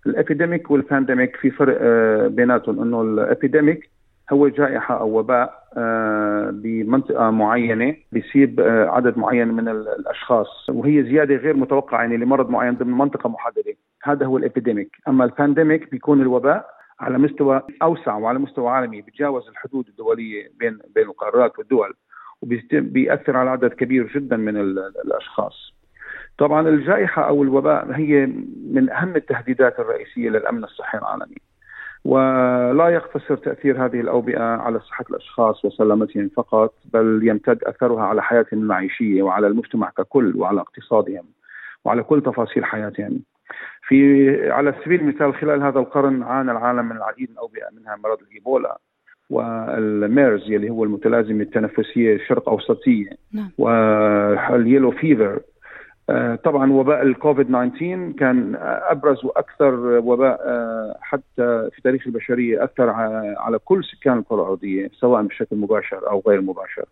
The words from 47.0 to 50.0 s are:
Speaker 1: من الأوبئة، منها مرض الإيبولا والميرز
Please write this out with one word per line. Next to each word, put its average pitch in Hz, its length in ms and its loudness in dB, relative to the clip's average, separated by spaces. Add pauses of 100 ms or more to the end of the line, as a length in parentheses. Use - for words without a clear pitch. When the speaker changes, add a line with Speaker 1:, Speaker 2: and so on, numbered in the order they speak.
Speaker 1:
من 117 40 -20
الأوبئة، 110 320 -14 (140)
منها 107 240 -12
مرض 110 140 -2 (120)
الإيبولا 113 500 -4 (500)
والميرز 113 1200 0